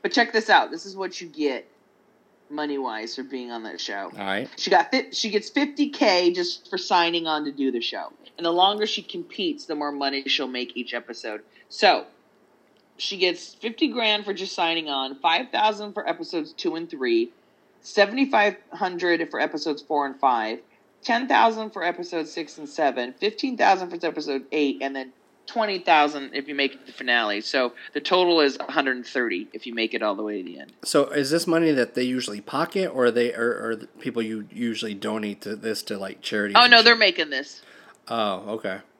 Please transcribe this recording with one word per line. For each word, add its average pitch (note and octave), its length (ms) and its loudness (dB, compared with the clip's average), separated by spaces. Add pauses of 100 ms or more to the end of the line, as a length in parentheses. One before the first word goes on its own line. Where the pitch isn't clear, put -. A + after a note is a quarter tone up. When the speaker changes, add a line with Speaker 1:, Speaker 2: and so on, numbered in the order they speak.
Speaker 1:
But F#3 120 -4
check A#3 180 4
this A3 180 0
out. D3 220 6
This E3+ 140 -10
is G3 100 -14
what F#3 240 -8
you F3 80 -12
get D3 400 -2 (800)
money-wise C3+ 680 -6
for C3 80 -8
being B2 280 -10
on A#2 120 -10
that F2+ 180 -12
show. G2 360 -8
Speaker 2:
All G2+ 80 -6
right. G2 320 -2
Speaker 1:
She - 120 -4
got F3+ 220 6
fi-, C4 200 0
she - 180 -4
gets G3+ 200 -2
fifty C#4+ 400 0
K F3+ 420 4
just F3 380 -4
for F#3+ 80 -6
signing E3+ 500 2
on D3+ 180 0
to C#3+ 60 -6
do C#3 200 0
the A#2+ 100 -2
show. G2+ 320 -8 (240)
And E3+ 80 -6
the E3+ 60 2
longer G3+ 360 4
she G#3+ 140 -4
competes, E3+ 640 -6
the D#3 100 -6
more D3 160 -4
money C#3 360 -2
she'll C3+ 200 -2
make B2 300 -6
each A#2+ 160 -8
episode. A#2 480 -8 (280)
So, F3 360 4 (920)
she - 200 -6
gets F3 380 0
fifty A#3+ 340 -2
grand G#3+ 340 0
for G3+ 100 -4
just F#3 220 -6
signing E3 340 0
on, C3+ 300 -4
five E3+ 300 2
thousand G#3 440 0
for - 140 -6
episodes E3 460 -4
two D#3+ 220 -2
and E3 140 -8
three, A#2+ 420 2 (500)
seventy-five G#3 760 2 (160)
hundred F3 580 0
for A#2 120 -4
episodes D3+ 400 -2
four C#3+ 240 0
and C3+ 140 -8
five, A#2 400 2 (440)
ten A#3+ 240 0
thousand A3 440 4
for F#3 120 -6
episode E3+ 440 -4
six D#3 300 -10
and D3 120 -12
seven, C3 440 0
fifteen A3 440 -4
thousand F#3 320 2
for F3 160 -8
episode D3 460 -4
eight, D3 300 0
and C3+ 140 -4
then C3 160 -10 (360)
twenty G#3 320 -2
thousand D3 540 2
if C#3 140 -6
you D3+ 80 -10
make C#3 180 0
it C3+ 80 -20
to - 60 -20
the - 40 -20
finale. A#2 500 0
So B2+ 320 0 (200)
the C#3+ 80 -4
total F3 400 4
is C#3 180 4
a - 120 -8
hundred C3+ 260 2
and A#2+ 80 -12
thirty A2 480 -2
if - 140 -12
you A#2 80 -10
make A2+ 180 -2
it A2+ 100 -2
all G#2 120 0
the G#2 80 -6
way G#2 180 -6
to - 20 -8
the E2 160 -14
end. C#2+ 140 -18 (100)
Speaker 2:
So C#3+ 220 4
is C3+ 240 -2
this E3 180 2
money E3 240 4
that B2+ 220 2
they B2+ 100 0
usually B2 380 -4
pocket, E3+ 460 -4
or B2 240 2
they, A#2+ 220 2
or, A2+ 360 -2
or A2+ 60 -2
the G#2 120 -16
people - 360 -6
you A2 280 -6
usually A2 440 -4
donate G#2+ 460 -6
to G#2 140 -8
this G#2+ 280 -6
to, G#2 140 -8
like, G2 240 -10
charity G#2 360 -2
Speaker 1:
Oh, A#3+ 60 8
Speaker 2:
and A#3+ 80 6
Speaker 1:
no, A#3 60 10
Speaker 2:
shit? A3 80 6
Speaker 1:
they're A#3 100 8
making F3+ 340 2
this. C#3 320 -8 (480)
Speaker 2:
Oh, G#2 340 -2 (120)
okay. G2+ 240 -6 (200)